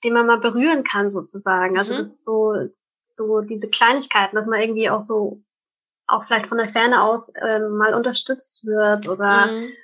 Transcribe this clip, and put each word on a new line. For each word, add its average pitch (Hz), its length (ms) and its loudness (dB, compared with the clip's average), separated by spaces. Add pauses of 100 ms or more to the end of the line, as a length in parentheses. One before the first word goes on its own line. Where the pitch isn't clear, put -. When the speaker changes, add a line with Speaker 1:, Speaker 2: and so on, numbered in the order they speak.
Speaker 1:
den 233 80 0
man 233 140 4
mal 233 120 6
berühren 247 460 0
kann 202 260 -2
sozusagen. 190 680 -2
Also, 214 160 -2
Speaker 2:
Mhm. 269 40 -4
Speaker 1:
das 320 160 -8
ist - 100 -20
so, 220 300 0 (580)
so 214 280 -2
diese 208 280 -6
Kleinigkeiten, 226 680 2
dass 214 100 -2
man 226 140 0
irgendwie 220 300 0
auch 214 120 -2
so, 208 400 -4 (640)
auch 220 160 0
vielleicht 220 240 0
von 233 100 -4
der 220 100 0
Ferne 233 340 2
aus, 226 380 -2
ähm, 214 360 -2
mal 214 180 2
unterstützt - 680 -4
wird 208 440 2
oder, 202 380 2
Speaker 2:
Mhm. 226 220 -4 (160)